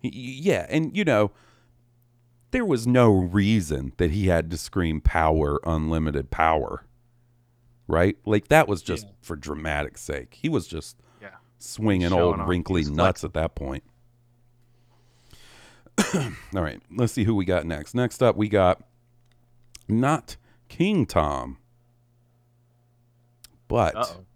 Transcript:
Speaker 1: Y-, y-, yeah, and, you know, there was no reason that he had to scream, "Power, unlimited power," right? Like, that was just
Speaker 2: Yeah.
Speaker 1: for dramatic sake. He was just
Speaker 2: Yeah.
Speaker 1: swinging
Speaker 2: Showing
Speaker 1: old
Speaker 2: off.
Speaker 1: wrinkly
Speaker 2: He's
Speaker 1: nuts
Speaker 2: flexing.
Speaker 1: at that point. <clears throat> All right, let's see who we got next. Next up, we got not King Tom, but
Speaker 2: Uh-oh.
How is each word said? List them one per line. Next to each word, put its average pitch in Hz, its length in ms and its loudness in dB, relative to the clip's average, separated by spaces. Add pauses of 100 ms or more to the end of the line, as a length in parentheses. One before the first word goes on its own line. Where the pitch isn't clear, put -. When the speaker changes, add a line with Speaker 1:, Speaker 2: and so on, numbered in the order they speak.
Speaker 1:
Y-, 127 100 -6
y-, 131 280 -12
yeah, 127 280 0
and, 151 260 -2
you 202 100 0
know, 107 260 2 (1200)
there 254 140 -2
was 123 200 0
no 123 280 6
reason 90 840 2
that 82 140 2
he 95 160 0
had 82 240 2
to 85 60 -6
scream, 82 440 -2
"Power, 78 640 2
unlimited 78 680 -2
power," 80 540 0 (1000)
right? 87 380 2
Like, 107 220 0
that 151 200 4
was 101 140 -2
just - 240 -6
Speaker 2:
Yeah. - 60 -20 (100)
Speaker 1:
for - 140 -10
dramatic 73 640 -6
sake. 69 360 -10
He 156 140 -6
was 120 180 -2
just - 300 -14 (240)
Speaker 2:
Yeah. - 140 -20 (240)
Speaker 1:
swinging 95 500 0
Speaker 2:
Showing 90 140 2
Speaker 1:
old 87 160 2
Speaker 2:
off. 95 80 -4
Speaker 1:
wrinkly 90 340 0
Speaker 2:
He's 73 80 -2
Speaker 1:
nuts 87 320 0
Speaker 2:
flexing. 76 60 -8
Speaker 1:
at - 60 -10
that 80 220 -4
point. 69 280 -10 (2250)
<clears throat> - 160 -2 (420)
All 92 80 -2
right, 64 180 -8 (100)
let's 113 220 -2
see 117 120 -2
who 113 100 2
we 98 100 0
got 87 200 0
next. 78 280 -8
Next 123 300 -2
up, 113 120 4
we 107 140 -2
got 95 340 2 (1040)
not 131 480 -2 (320)
King 180 380 0
Tom, 67 520 -2 (2000)
but 104 280 0
Speaker 2:
Uh-oh. 92 300 -8 (100)